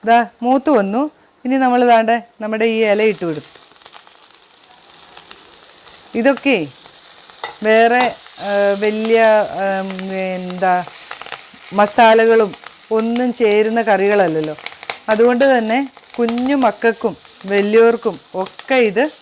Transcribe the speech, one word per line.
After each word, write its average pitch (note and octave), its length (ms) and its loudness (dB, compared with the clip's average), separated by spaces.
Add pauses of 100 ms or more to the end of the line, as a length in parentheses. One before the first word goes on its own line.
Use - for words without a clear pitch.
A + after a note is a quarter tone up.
ഇതാ A3+ 140 2 (280)
മൂത്ത് B3+ 340 0
വന്നു. G3+ 240 -2 (420)
ഇനി B3+ 200 -2
നമ്മൾ B3 160 2 (100)
ദാണ്ടെ A3+ 260 4 (260)
നമ്മുടെ G#3+ 320 -4
ഈ A3 40 -2 (140)
ഇല G#3 100 0 (100)
ഇട്ട് F3 160 -8
കൊടുത്തു. D3+ 220 -10 (2750)
ഇതൊക്കെ B3+ 380 2 (1080)
വേറെ, A#3 360 4 (460)
ആ, - 20 -4 (340)
വലിയ, A3 360 0 (420)
ആ, G3 40 -2 (720)
എന്താ F#3 360 -2 (1040)
മസാലകളും A3+ 720 4 (460)
ഒന്നും A#3 300 -2 (120)
ചേരുന്ന A3 400 2 (100)
കറികളല്ലല്ലോ. F#3 680 0 (580)
അതുകൊണ്ട് A#3+ 300 2 (120)
തന്നെ A3 240 -2 (380)
കുഞ്ഞു A#3+ 380 -2 (100)
മക്കൾക്കും A3 480 -2 (380)
വലിയവർക്കും A3 640 2 (260)
ഒക്കെ - 360 -4 (120)
ഇത് G#3+ 140 0 (180)